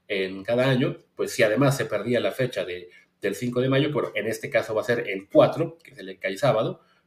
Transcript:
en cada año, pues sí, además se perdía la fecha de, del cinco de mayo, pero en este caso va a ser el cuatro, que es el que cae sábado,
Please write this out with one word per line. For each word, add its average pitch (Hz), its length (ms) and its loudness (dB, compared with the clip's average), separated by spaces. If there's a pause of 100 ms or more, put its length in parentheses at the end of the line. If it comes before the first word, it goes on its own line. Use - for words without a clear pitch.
en 95 360 -4
cada 123 260 2
año, 131 280 0 (180)
pues - 160 -4
sí, 117 100 0
además 127 340 4
se 113 80 -2
perdía 110 360 -2
la 101 100 0
fecha 120 340 -4
de, 90 260 -10 (300)
del 98 140 -2
cinco 123 260 -4
de 131 80 2
mayo, 135 240 2
pero 117 220 -2
en 107 140 -4
este 110 200 -6
caso 113 240 -2
va 107 100 0
a - 20 -4
ser 120 240 0
el 98 200 -8
cuatro, 147 540 4
que - 80 -20
es - 80 -20
el 95 80 -14
que 95 140 -14
cae 98 180 -6
sábado, 131 420 0 (260)